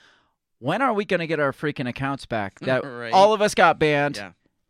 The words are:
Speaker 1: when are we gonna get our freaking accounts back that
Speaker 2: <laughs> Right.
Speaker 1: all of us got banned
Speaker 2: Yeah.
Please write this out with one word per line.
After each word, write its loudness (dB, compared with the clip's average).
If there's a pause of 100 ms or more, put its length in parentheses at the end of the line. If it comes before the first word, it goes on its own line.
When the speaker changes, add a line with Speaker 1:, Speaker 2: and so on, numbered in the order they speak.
(580)
Speaker 1:
when -2
are 0
we -2
gonna -2
get -2
our 0
freaking -6
accounts -8
back -6
that -2
Speaker 2:
<laughs> -
Right. -10
Speaker 1:
all 6
of 0
us 0
got 4
banned 0
Speaker 2:
Yeah. -12 (380)